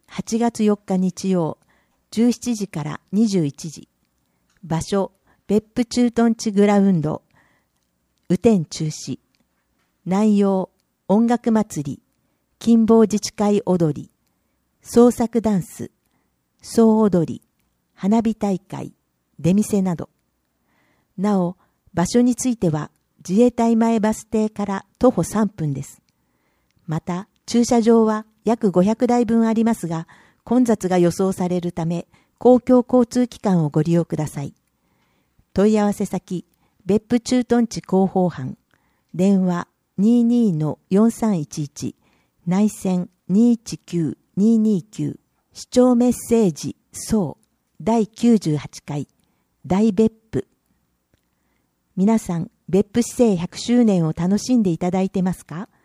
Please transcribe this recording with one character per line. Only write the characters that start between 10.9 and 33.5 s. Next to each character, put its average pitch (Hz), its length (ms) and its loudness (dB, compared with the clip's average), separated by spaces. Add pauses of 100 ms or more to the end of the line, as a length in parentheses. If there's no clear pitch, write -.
音 226 200 2
楽 233 260 0
祭 208 280 -2
り、 139 200 -10 (580)
近 226 260 4
傍 226 180 6
自 202 180 0
治 - 140 -10
会 208 300 0
踊 170 280 0
り、 - 180 -16 (680)
創 240 300 4
作 226 300 -4
ダ 208 140 0
ン 165 80 -2
ス、 - 280 -16 (680)
総 220 380 2
踊 180 260 2
り、 123 160 -10 (520)
花 214 280 0
火 220 140 -2
大 196 240 -4
会、 - 320 -14 (480)
出 165 140 2
店 208 280 0
な 185 140 -2
ど。 - 140 -10 (1080)
な 196 220 0
お、 175 160 -2 (380)
場 175 120 -2
所 240 140 0
に 247 160 2
つ 254 140 -4
い 226 80 -2
て 180 100 0
は、 151 240 -4 (340)
自 196 160 2
衛 247 100 4
隊 233 260 0
前 226 240 0
バ 214 120 0
ス - 140 -14
停 214 220 -2
か 202 160 -8
ら 196 200 -8 (140)
徒 247 100 4
歩 190 140 2
三 202 240 -2
分 151 260 -6
で 139 100 -8
す。 - 180 -20 (880)
ま 160 120 -6
た、 180 300 -10 (160)
駐 240 180 0
車 233 160 0
場 226 240 4
は 214 220 -2 (180)
約 220 280 -2
五 180 120 4
百 220 240 0
台 240 160 2
分 226 240 0
あ 226 60 0
り 226 100 0
ま 226 120 0
す 175 120 -8
が、 165 220 -8 (340)
混 254 220 0
雑 202 240 0
が 185 80 0
予 175 120 4
想 190 220 -2
さ 180 160 -4
れ 180 140 -4
る 175 100 -6
た 165 140 -6
め、 170 200 -6 (320)
公 247 220 6
共 247 260 2
交 247 220 2
通 247 220 -2
機 - 100 -20
関 180 240 0